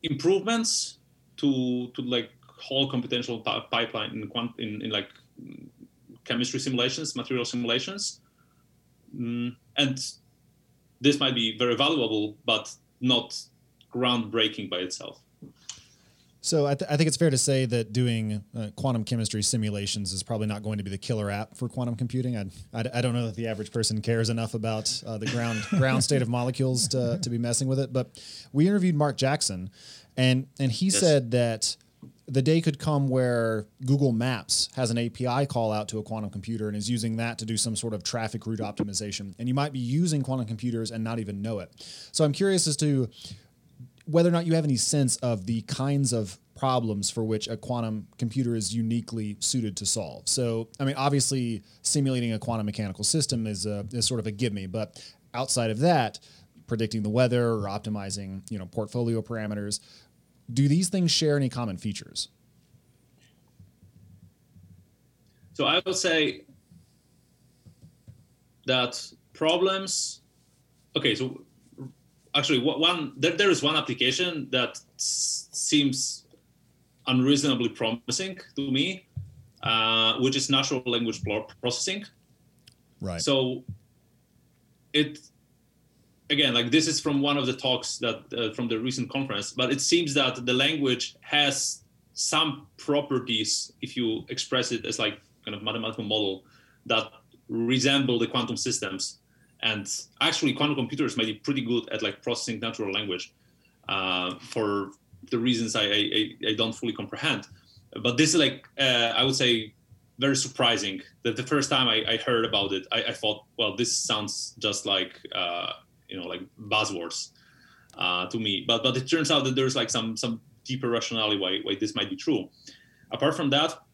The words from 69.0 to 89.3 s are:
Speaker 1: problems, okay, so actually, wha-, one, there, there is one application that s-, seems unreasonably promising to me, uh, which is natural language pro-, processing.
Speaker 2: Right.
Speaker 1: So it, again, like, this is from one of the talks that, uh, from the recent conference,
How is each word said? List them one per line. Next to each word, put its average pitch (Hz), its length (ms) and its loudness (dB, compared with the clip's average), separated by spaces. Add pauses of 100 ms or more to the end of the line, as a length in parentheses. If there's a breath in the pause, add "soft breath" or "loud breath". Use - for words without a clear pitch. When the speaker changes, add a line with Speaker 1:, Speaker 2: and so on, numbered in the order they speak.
Speaker 1:
problems, 185 880 0 (760)
okay, 107 180 2
so 131 280 -4 (920)
actually, 143 240 2
wha-, 135 200 0
one, 165 380 0
there, 165 200 2
there 202 140 6
is 156 120 4
one 151 140 2
application 143 720 0
that 127 300 0 (160)
s-, - 560 -4
seems - 720 0 (800)
unreasonably 127 640 4
promising 123 720 -4 (180)
to 139 160 -4
me, 175 340 0 (560)
uh, 113 560 4
which 131 160 4
is 135 160 0
natural 135 340 2
language 120 380 0
pro-, 107 240 -2 (140)
processing. 190 440 -4 (960)
Speaker 2:
Right. 87 200 -4
Speaker 1:
So 135 420 0 (1300)
it, 147 260 2 (1120)
again, 143 240 4
like, 120 160 2
this 156 160 6
is 160 140 0
from 139 200 2
one 143 160 2
of 131 100 0
the 127 60 0
talks - 460 -2
that, 117 240 -2 (100)
uh, 113 220 -2
from 120 140 -2
the 113 100 0
recent 127 320 -4
conference, 117 420 -4